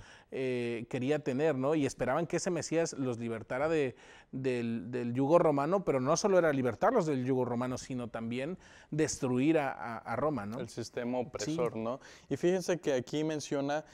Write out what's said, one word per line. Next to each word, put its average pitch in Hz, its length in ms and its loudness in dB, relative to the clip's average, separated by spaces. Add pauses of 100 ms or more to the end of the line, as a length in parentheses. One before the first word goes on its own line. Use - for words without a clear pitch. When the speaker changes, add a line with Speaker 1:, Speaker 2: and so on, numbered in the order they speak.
(320)
Speaker 1:
eh, 120 580 -2
quería 139 300 0
tener, 143 380 0
¿no? 135 180 2
Y 147 100 2
esperaban 135 400 0
que 170 120 -4
ese 185 140 -2
Mesías 160 420 0
los 127 260 -2
libertara 117 480 -2
de, 147 300 2 (340)
del, 120 600 -2
del 120 220 -2
yugo 139 260 4
romano, 160 440 2
pero 139 160 2
no 139 160 4
solo 190 240 4
era 160 140 4
libertarlos 156 520 2
del 135 200 0
yugo 127 180 2
romano, 120 340 -2
sino 123 300 -6
también 120 500 -6 (340)
destruir 147 680 2
a, 139 140 0
a, 113 240 -8
a - 180 -4
Roma, 127 300 0
¿no? 113 160 -8
Speaker 2:
El 120 80 -8
sistema 123 500 -4
opresor, 123 540 -2
Speaker 1:
Sí. 113 60 -6
Speaker 2:
¿no? 113 200 -4 (300)
Y 143 80 -2
fíjense 180 420 2
que 147 140 0
aquí 147 320 0
menciona, 147 580 -2 (100)